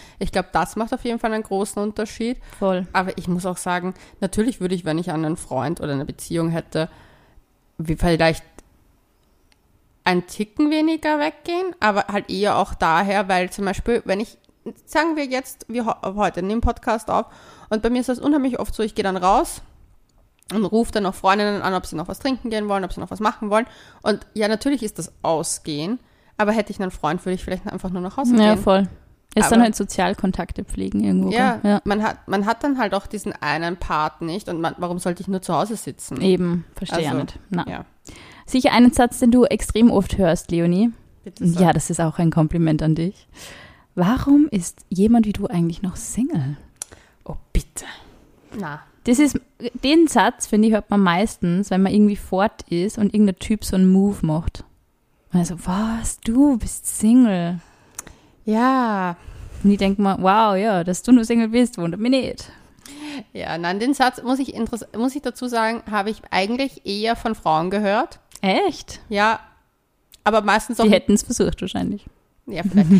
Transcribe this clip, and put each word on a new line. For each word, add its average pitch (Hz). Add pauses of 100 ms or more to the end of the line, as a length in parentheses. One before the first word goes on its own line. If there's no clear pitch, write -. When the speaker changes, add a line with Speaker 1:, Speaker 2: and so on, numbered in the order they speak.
(200)
Speaker 1:
Ich 190
glaub, 185
das 165
macht 220
auf -
jeden 233
Fall 220
einen 220
großen 202
Unterschied. 220 (200)
Speaker 2:
Voll. 190
Speaker 1:
Aber 185
ich 175
muss 180
auch 180
sagen, 180 (300)
natürlich 214
würde 180
ich, 170
wenn 156
ich 175
einen 156
Freund 135
oder 147
eine 139
Beziehung 165
hätte, 165 (880)
wie 156
vielleicht 165 (1600)
ein 180
Ticken 294
weniger 311
weggehen, 339
aber 202
halt 202
eher 190
auch 180
daher, 190
weil 180
zum 202
Beispiel, 202
wenn 240
ich, - (500)
sagen 320
wir 285
jetzt, 254
wie 233
ho-, 220 (200)
heute, 185
nehmen 214
Podcast 233
auf, 220 (440)
und 214
bei 233
mir 247
ist 240
das 247
unheimlich 262
oft -
so, 220
ich 214
geh 214
dann 190
raus 202 (920)
und 208
ruf 220
dann 208
noch 180
Freundinnen 202
an, 190
ob 185
sie 170
noch 160
was 190
trinken 254
gehen 214
wollen, 196
ob 175
sie 202
noch 175
was 190
machen 214
wollen. 220 (360)
Und -
ja, 208
natürlich 226
ist 214
das 160 (120)
Ausgehen, 165 (380)
aber 208
hätte 220
ich 208
einen 185
Freund, 160
würde 185
ich 180
vielleicht 185
einfach 190
nur 180
nach 185
Hause 247
Speaker 2:
Ja, 214
Speaker 1:
gehen. 214
Speaker 2:
voll. 190 (460)
Es 214
Speaker 1:
Aber -
Speaker 2:
sind 233
halt 220
Sozialkontakte 190
pflegen 196
irgendwo, 190
Speaker 1:
Ja, 240
Speaker 2:
gell? 202
Ja. 202
Speaker 1:
man 208
hat, -
man 196
hat 233
dann 285
halt 208
auch 196
diesen 202
einen 165
Part 156
nicht 170
und 170
man, 165
warum 175
sollte 180
ich 180
nur 190
zu 175
Hause 202
sitzen? -
Speaker 2:
Eben, 180 (100)
verstehe 170
Speaker 1:
Also, 147
Speaker 2:
ich -
nicht. - (120)
Na. 175
Speaker 1:
ja. - (600)
Speaker 2:
Sicher 254
einen 240
Satz, -
den 240
du 247
extrem 220
oft -
hörst, 175
Leonie. 175 (320)
Speaker 1:
Bitte -
sag. 170
Speaker 2:
Ja, 165
das 151
ist 170
auch 160
ein 165
Kompliment 160
an 156
dich. 170 (720)
Warum 269
ist -
jemand 220
wie 208
du 202
eigentlich 170
noch 185
Single? 175 (680)
Speaker 1:
Oh, - (180)
bitte. - (720)
Na. 151 (220)
Speaker 2:
Das 240
ist, 285 (420)
den 311
Satz, 226
finde 214
ich, 220
hört 208
man 202
meistens, 185
wenn 185
man 196
irgendwie 208
fort -
ist 175
und 202
irgendein 208
Typ -
so -
einen 185
Move 196
macht. 160 (720)
Und 175
er 175
so, 180 (100)
"Was, 220
du 254
bist - (120)
Single?" 196 (840)
Speaker 1:
Ja. 220 (460)
Speaker 2:
Und 196
ich 202
denk 196
mir, 196
"Wow, 202
ja, 190
dass 180
du 247
nur 233
Single 233
bist, 233
wundert 170
mich 240
nicht." - (800)
Speaker 1:
Ja, 165
nein, 175
den 262
Satz, 254
muss 262
ich 277
interess-, 226 (120)
muss 254
ich 285
dazu 247
sagen, 226
habe 208
ich 214 (100)
eigentlich 233
eher 214
von 220
Frauen 160
gehört. 208 (220)
Speaker 2:
Echt? 269
Speaker 1:
Ja, 214 (840)
aber 214
meistens 214
auch 226
Speaker 2:
Die 214
hätten's 196
versucht 180
wahrscheinlich. 185 (420)
Speaker 1:
Ja, 185
vielleicht. 190